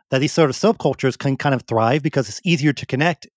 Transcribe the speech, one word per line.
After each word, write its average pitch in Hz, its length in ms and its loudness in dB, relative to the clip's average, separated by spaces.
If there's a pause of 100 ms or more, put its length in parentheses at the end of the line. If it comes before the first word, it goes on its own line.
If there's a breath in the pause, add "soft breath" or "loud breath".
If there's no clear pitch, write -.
that 131 100 0
these 143 140 0
sort 156 160 4
of 123 60 -4
subcultures 139 600 0
can 135 200 -2
kind 143 160 0
of 120 140 -2
thrive 117 340 2
because 135 260 -2
it's - 160 -14
easier 151 300 2
to - 120 -10
connect 151 520 -2